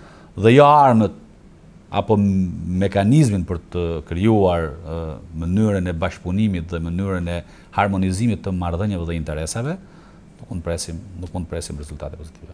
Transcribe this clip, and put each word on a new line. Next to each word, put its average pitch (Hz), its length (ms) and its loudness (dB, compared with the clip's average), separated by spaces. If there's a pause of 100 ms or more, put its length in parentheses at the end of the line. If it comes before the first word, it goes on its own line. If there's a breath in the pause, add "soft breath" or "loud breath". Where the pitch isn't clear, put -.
(400 loud breath)
dhe 113 160 6
jo 143 100 10
armët 131 600 6 (640)
apo 101 300 0
m-, 95 300 2 (320)
mekanizmin 101 680 2
për 85 120 -6 (120)
të 87 120 -2 (240)
krijuar, 90 640 2
ë, 82 260 -10 (440)
mënyrën 95 460 0
e 85 120 -4
bashkëpunimit 90 680 -2
dhe 85 160 -6
mënyrën 87 480 -4
e 87 60 -4 (380 loud breath)
harmonizimit 98 680 0
të 95 120 -4
marrëdhënieve 87 520 -2
dhe 85 80 -2
interesave, 80 600 -6 (640 loud breath)
nuk - 140 -14
mund 87 100 -8
presim, 85 360 -6 (200)
nuk 87 140 -12
mund 90 160 -8
presim 82 300 -8
rezultate 73 400 -12
pozitive. - 340 -20